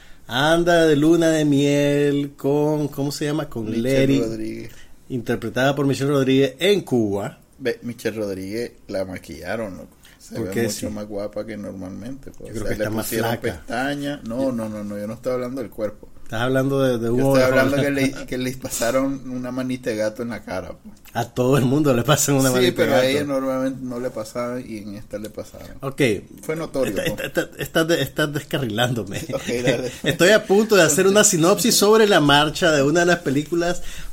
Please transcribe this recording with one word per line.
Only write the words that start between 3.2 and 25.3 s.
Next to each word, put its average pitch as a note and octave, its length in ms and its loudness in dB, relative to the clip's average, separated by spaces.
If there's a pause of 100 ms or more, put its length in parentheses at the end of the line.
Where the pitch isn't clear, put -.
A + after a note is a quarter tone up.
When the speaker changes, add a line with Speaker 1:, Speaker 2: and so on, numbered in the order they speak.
Speaker 1:
llama? D3+ 240 -4
Con A2+ 160 -6
Speaker 2:
Michelle A#2 160 -2 (260)
Speaker 1:
Letty, A#2+ 140 4
Speaker 2:
Rodríguez. A2+ 500 -6 (380)
Speaker 1:
interpretada A#2+ 680 -2
por C#3+ 100 -2
Michelle C3+ 260 0
Rodríguez C3+ 480 2
en F#3+ 220 2
Cuba. G#2+ 580 -2 (200)
Speaker 2:
Ve, A#2 240 -4
Michelle A2+ 340 -6
Rodríguez G2+ 540 -6 (160)
la G2 180 -4
maquillaron, F2+ 720 -10
loco. - 200 -20 (200)
Se - 180 -20
Speaker 1:
¿Por A#2 120 -4
Speaker 2:
ve F#2 40 -8
Speaker 1:
qué? G#2+ 120 -2
Speaker 2:
mucho G#2+ 100 -2
Speaker 1:
Sí. - 140 -8
Speaker 2:
más G#2+ 200 -8
guapa G#2 380 -8
que G#2+ 120 -10
normalmente, G2 760 -12
pues. - 220 -16
Speaker 1:
Yo A2+ 80 -8
Speaker 2:
O - 20 -6
Speaker 1:
creo - 0 -
Speaker 2:
sea, A2 80 -2
Speaker 1:
que A2+ 60 -2
Speaker 2:
le G#2+ 80 -2
Speaker 1:
está G#2+ 100 -4
más G#2+ 100 -4
Speaker 2:
pusieron A2+ 260 -2
Speaker 1:
flaca. A#2 100 -4
Speaker 2:
pestañas. C#3+ 840 -6
No, A#2 200 -6
Speaker 1:
Yo C3+ 80 0
Speaker 2:
no, A2+ 180 -6
no, G#2 140 -8
no, G#2 140 -8
yo G#2 100 -6
no A2 60 -8
estoy B2+ 200 -4
hablando B2+ 280 -6
del G2+ 80 -8
cuerpo. - 380 -8 (160)
Speaker 1:
Estás A2 180 -4
hablando C3 420 2
de, B2+ 160 2
de A#2 100 0
un A#2+ 80 2
Speaker 2:
Yo C3+ 120 4
estoy C3+ 120 6
Speaker 1:
overall. C3 180 4 (140)
Speaker 2:
hablando C#3 100 2
que C#3+ 60 2
le, C3+ 220 0 (160)
que C3 100 -6
les B2+ 200 -4
pasaron C3+ 720 -2
una B2+ 200 -6
manita B2+ 380 -4
de A2+ 60 -2
gato G#2+ 260 -2
en A#2 80 -4
la G#2+ 140 -10
cara, F#2 340 -8
pues. - 160 -20 (200)
Speaker 1:
A A#2+ 120 -2
todo B2+ 320 2
el C#3 80 4
mundo C#3 300 4
le A#2 80 0
pasan C#3+ 320 2
una C3+ 140 4
Speaker 2:
Sí, B2+ 60 2
Speaker 1:
manita B2 140 4
de B2 80 -4
Speaker 2:
pero B2 160 2
a - 40 4
Speaker 1:
gato. C3 100 4
Speaker 2:
ella C#3+ 160 0
normalmente C3+ 580 -2
no B2 180 -8
le B2+ 120 -6
pasaba A#2+ 500 -8
y A2+ 160 -10
en G2+ 160 -12
esta G#2 240 -12
le G#2 140 -10